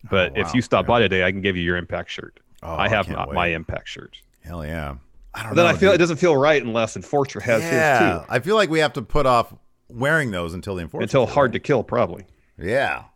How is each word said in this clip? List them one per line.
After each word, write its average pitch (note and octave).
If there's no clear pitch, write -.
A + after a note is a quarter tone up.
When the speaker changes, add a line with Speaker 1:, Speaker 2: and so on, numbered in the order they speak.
Speaker 1:
But F#2
Speaker 2:
Oh, G#2+
Speaker 1:
if F#2
Speaker 2:
wow. -
Speaker 1:
you B2
stop F#2+
by A#2+
today, F#2
I F#2+
can G2
give F#2+
you F2+
your F2
Impact F2
shirt. -
Speaker 2:
Oh, E2
Speaker 1:
I F2+
Speaker 2:
I -
Speaker 1:
have G2+
Speaker 2:
can't D#2
Speaker 1:
my, -
Speaker 2:
wait. C#2+
Speaker 1:
my F2
Impact E2
shirt. -
Speaker 2:
Hell E2
yeah. D2
I -
don't A2
Speaker 1:
But C3+
then E3+
Speaker 2:
know, E3+
Speaker 1:
I D3+
feel G3
Speaker 2:
dude. F#3
Speaker 1:
it -
doesn't E3+
feel E3
right C#3+
unless A2+
Enforcer C3+
has A2+
Speaker 2:
Yeah. D#3+
Speaker 1:
his E2
too. -
Speaker 2:
I A#2+
feel F#3
like G3
we D#3+
have D3
to C3+
put C#3
off A#2+
wearing C3+
those E2+
until F#2+
the F2
Enforcer E2
Speaker 1:
Until A#2
Speaker 2:
show. -
Speaker 1:
Hard C3+
to G2
Kill, B2+
probably. G2
Speaker 2:
Yeah. F#2+